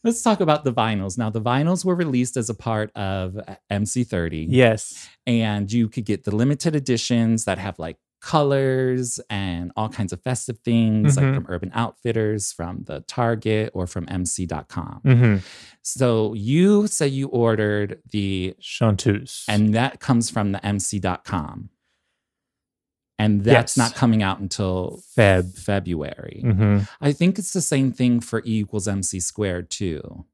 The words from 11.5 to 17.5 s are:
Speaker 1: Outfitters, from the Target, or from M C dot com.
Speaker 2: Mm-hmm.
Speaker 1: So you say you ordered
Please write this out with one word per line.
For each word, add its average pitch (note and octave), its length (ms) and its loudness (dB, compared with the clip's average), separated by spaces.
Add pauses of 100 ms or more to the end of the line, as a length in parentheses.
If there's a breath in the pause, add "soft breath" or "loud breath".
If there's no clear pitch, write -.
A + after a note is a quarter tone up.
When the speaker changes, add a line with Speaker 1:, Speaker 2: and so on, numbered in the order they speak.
Speaker 1:
Outfitters, A2 760 -2
from E2+ 320 -10
the - 160 -10
Target, A2 760 -2
or F2+ 140 -4
from F2 200 -8
M F#2 160 -2
C F2+ 220 -4
dot D#2 220 -8
com. - 360 -10
Speaker 2:
Mm-hmm. A#2+ 320 6 (460 loud breath)
Speaker 1:
So A2+ 520 0
you F3 520 4
say D#3+ 220 -2
you C3+ 180 -2
ordered G#2 800 0